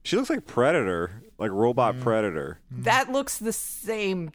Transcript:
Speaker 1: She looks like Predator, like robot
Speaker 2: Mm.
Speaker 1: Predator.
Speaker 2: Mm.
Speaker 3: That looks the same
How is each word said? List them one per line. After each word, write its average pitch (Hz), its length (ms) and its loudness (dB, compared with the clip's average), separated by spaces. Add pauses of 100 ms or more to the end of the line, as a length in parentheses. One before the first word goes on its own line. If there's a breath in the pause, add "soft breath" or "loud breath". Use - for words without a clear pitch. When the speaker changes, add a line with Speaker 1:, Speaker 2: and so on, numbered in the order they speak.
Speaker 1:
She - 140 0
looks 254 140 0
like 294 160 -2
Predator, 107 760 2 (160)
like 104 120 -2
robot 117 460 2
Speaker 2:
Mm. 127 40 -10
Speaker 1:
Predator. 98 580 0 (160)
Speaker 2:
Mm. 123 100 -6
Speaker 3:
That 254 280 2
looks 277 260 -2
the 214 140 -4
same 190 840 -4